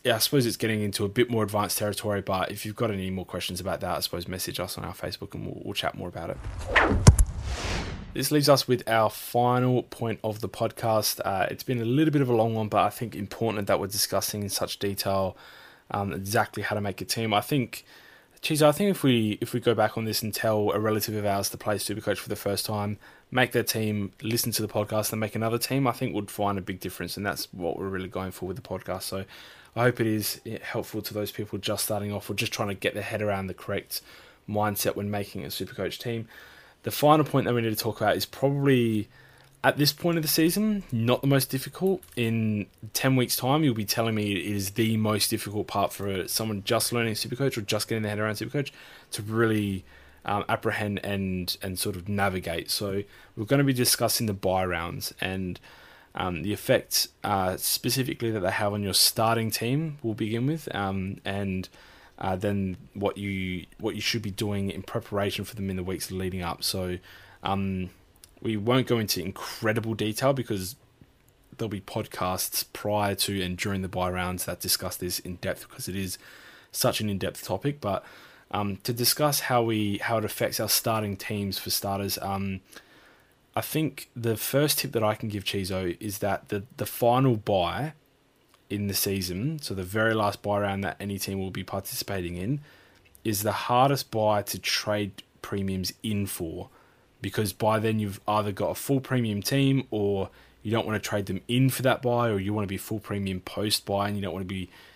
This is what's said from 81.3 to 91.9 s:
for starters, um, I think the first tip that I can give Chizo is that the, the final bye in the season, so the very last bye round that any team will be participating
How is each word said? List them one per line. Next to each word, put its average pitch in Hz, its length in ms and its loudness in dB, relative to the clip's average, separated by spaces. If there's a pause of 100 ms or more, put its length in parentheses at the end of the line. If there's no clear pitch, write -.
for 92 120 -6
starters, 98 500 -2
um, 98 400 -4 (920)
I 110 60 0
think - 540 -2
the 113 220 0
first 139 420 2
tip - 140 -4
that 110 100 2
I 107 120 4
can 113 120 -8
give 101 160 -4
Chizo 92 560 -2
is 107 200 -6
that 98 280 -2
the, 101 160 -4 (140)
the 104 80 -4
final 123 500 4
bye 101 580 0 (760)
in 101 180 -2
the 98 60 -2
season, 98 640 -2
so - 140 -8
the 95 100 -4
very 110 300 2
last 104 280 0
bye 101 180 0
round 98 240 0
that - 160 -4
any 101 180 -4
team 196 220 -4
will 95 120 -4
be 95 120 -6
participating 95 720 -6